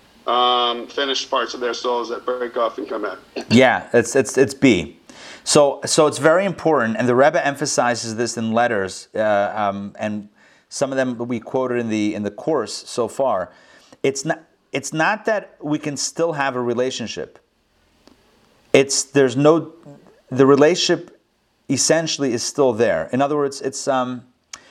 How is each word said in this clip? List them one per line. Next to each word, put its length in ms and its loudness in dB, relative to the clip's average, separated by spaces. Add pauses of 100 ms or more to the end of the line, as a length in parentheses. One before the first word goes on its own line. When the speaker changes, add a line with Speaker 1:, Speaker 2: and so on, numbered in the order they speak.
(260)
Speaker 1:
um, 600 0
finished 420 -4
parts 240 -2
of 60 -10
their 140 -4
souls 360 -4
that 160 -10
break 300 -4
off 220 -2
and 100 -8
come 140 -6
back? 160 -8 (300)
Speaker 2:
Yeah, 460 4
it's, 200 2
it's, 220 0
it's 180 4
B. 440 2 (460)
So, 420 4
so 200 4
it's 120 -2
very 260 4
important, 540 0
and 100 0
the 60 4
Rebbe 300 4
emphasizes 720 -2
this 200 -4
in 160 -4
letters, 640 -2
uh, 400 0
um, 440 -4
and 300 -6 (400)
some 240 -4
of 40 -6
them 200 -2
we 240 -4
quoted 380 -2
in 100 -2
the, 260 -2
in 80 -6
the 80 -4
course 440 -4
so 340 -6
far. 420 -2 (520)
It's 240 -2
not, 180 -4 (280)
it's 200 -6
not 320 -2
that 380 -4
we 160 -4
can 180 -8
still 380 -4
have 200 -2
a 60 -4
relationship. 800 -4 (1400)
It's, 300 2
there's 320 2
no, 360 4 (560)
the 160 4
relationship 720 4 (500)
essentially 640 0
is 100 -2
still 300 0
there. 400 0
In 80 0
other 160 0
words, 240 -4
it's, 260 -6
um, 380 -2 (460)